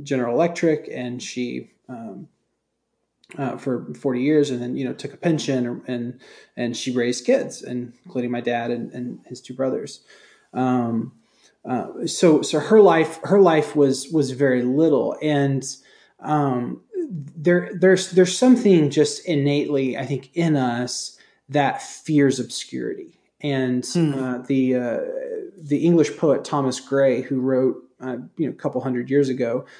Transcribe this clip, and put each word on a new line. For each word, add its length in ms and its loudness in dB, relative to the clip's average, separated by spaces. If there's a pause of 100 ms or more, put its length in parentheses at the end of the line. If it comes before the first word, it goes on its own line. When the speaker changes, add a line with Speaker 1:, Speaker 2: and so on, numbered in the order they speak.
Speaker 1:
General 300 -2
Electric, 560 0
and 320 -8
she, 500 -8 (180)
um, 400 -14 (1080)
uh, 200 -6
for 380 -6
forty 260 -4
years, 300 2
and 100 -4
then, 160 -6
you 80 -4
know, 80 -6
took 200 -12
a 40 -20
pension, 680 -2
and, 360 -8 (340)
and 220 -4
she 140 -6
raised 340 -2
kids, 360 0
and 300 -8 (140)
including 260 -6
my 80 -4
dad 320 -2
and, 220 -6
and 320 -10
his 160 -16
two 120 -16
brothers. 460 -6 (540)
Um, 580 -2 (540)
uh, 420 -6
so, 340 4
so 200 -2
her 180 6
life, 440 6
her 180 4
life 340 4
was, 380 2
was 180 0
very 320 2
little. 580 2
And, 440 0 (560)
um, 600 -2 (260)
there, 680 0
there's, 340 4
there's 260 4
something 540 6
just 360 0
innately, 680 0
I 80 -6
think, 300 -6
in 200 2
us 640 -4 (320)
that 320 0
fears 580 2
obscurity. 800 -10 (220)
And, 440 -2
Speaker 2:
Hmm. 280 0
Speaker 1:
uh, 240 -4
the, 380 0
uh, 240 -2 (580)
the 260 -2
English 320 4
poet 300 0
Thomas 340 -2
Gray, 420 2
who 200 -4
wrote, 340 2 (240)
uh, 180 -8 (200)
you 100 -2
know, 60 -6
a 20 -18
couple 240 -6
hundred 300 -4
years 180 4
ago, 380 -2 (140)